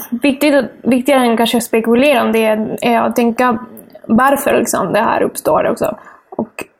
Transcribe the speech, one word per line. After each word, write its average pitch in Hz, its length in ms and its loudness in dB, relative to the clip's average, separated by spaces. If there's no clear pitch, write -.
viktigt, 277 420 2
viktigare 254 380 2
än 233 160 2
kanske 233 200 0
att 233 80 -2
spekulera 233 580 2
om 220 100 0
det 220 120 2
är, 214 380 -2
är 233 180 2
att 220 160 -2
tänka 233 420 0
varför 254 520 2
liksom 214 340 -2
det 208 80 0
här - 220 0
uppstår - 480 -2
också. - 280 -4
Och - 340 -10